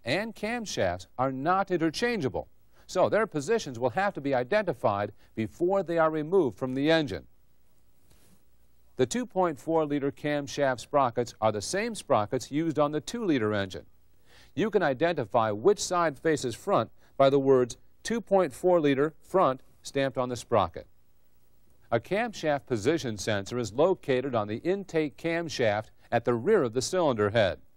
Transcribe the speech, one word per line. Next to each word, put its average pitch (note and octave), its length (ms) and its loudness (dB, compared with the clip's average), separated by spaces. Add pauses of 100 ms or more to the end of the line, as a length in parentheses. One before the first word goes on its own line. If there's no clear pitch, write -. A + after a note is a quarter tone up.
and G3 320 -4
camshafts F#3 720 -4 (100)
are C3+ 140 0
not F3+ 400 0
interchangeable, E3 760 -2 (400)
so F3 200 2
their G#3+ 200 2
positions D3+ 520 -4
will B2 120 0
have G3 240 -2
to D#3 60 -10
be C#3 120 -2
identified B2 800 -2 (220)
before F3+ 480 -2
they E3+ 140 -4
are D#3+ 120 4
removed D#3 480 0
from B2+ 160 -4
the C#3+ 180 2
engine. C3+ 340 0 (1700)
The C3 100 0
two B3 200 -2
point F3 340 -2
four D#3+ 260 0
liter C#3+ 260 -2
camshaft C#3+ 680 -2
sprockets B2 640 0
are A2 100 2
the G#2 100 -2
same G#3+ 340 -4
sprockets B2 560 -2
used D#3 260 -2
on D3 140 2
the D3+ 100 -4
two-liter C#3+ 520 -2
engine. F#2 320 -4 (720)
You G#3+ 140 0
can G3+ 140 2
identify C3 680 2
which D3 280 2
side E3+ 400 0
faces C#3 340 0
front D#3 380 0 (260)
by C3+ 120 6
the C#3 100 4
words C3 380 4 (260)
two A3+ 180 -4
point F#3 320 2
four F3+ 260 2
liter D3 420 2
front D3 400 2 (200)
stamped C3+ 360 -2
on B2+ 120 0
the B2 60 -4
sprocket. G2+ 500 0 (1040)
A A#2 100 0
camshaft F3 680 -2
position B2+ 500 0
sensor G2+ 400 -4
is A2 160 -4
located C#3 640 0
on G#2 120 0
the G#2+ 100 -4
intake E3 600 -2
camshaft C#3 680 -2 (260)
at A#2 140 2
the B2 100 2
rear E3 260 2
of A#2 120 0
the B2+ 80 -2
cylinder A#2+ 500 0
head. G2+ 280 2 (160)